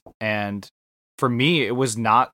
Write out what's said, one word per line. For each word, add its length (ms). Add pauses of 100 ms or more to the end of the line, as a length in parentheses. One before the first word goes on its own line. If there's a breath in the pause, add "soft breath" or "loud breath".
(220)
and 480 (480)
for 100
me, 380
it 100
was 220
not 360